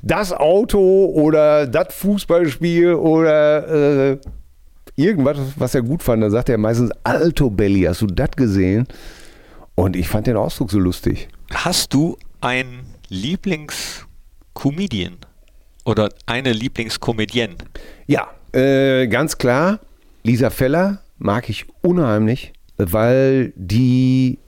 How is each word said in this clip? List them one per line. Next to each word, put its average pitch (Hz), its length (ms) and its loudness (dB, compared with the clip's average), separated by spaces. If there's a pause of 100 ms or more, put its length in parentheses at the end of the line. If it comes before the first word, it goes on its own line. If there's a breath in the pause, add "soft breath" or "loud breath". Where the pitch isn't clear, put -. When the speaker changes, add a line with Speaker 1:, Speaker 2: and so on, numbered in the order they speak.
Speaker 1:
Das 175 320 -2
Auto 190 720 4
oder 151 600 4
das 151 260 -2
Fußballspiel 170 1000 2
oder, 151 1160 2
äh, 135 60 -4 (760)
irgendwas, 147 440 2 (180)
was 127 180 -4
er 135 80 2
gut 131 220 -4
fand?“ 113 180 2
Dann 107 80 2
sagte 120 220 0
er 113 60 2
meistens: 117 340 0 (100)
„Alto 156 480 0
Belli, 98 320 2
hast 87 200 0
du 110 40 0
das 101 300 -2
gesehen?“ 101 500 2 (880 loud breath)
Und 90 220 0
ich 87 120 -2
fand - 200 -2
den 117 80 0
Ausdruck 117 340 -4
so 101 80 0
lustig. 92 480 -2 (260)
Speaker 2:
Hast - 400 -4
du 156 240 0 (240)
einen 127 420 -6 (260)
Lieblingscomedian 143 2000 -8 (720)
oder 107 260 0 (160)
eine 123 260 -2
Lieblingscomedienne? 110 1040 -6 (500 loud breath)
Speaker 1:
Ja, 135 220 -2 (240)
äh, 131 560 2
ganz 131 300 -2
klar. 151 420 0 (420)
Lisa 113 280 2
Feller 170 500 0 (180)
mag 110 320 -4
ich - 160 -10 (160)
unheimlich, 127 680 0 (240)
weil 120 800 2
die 127 920 2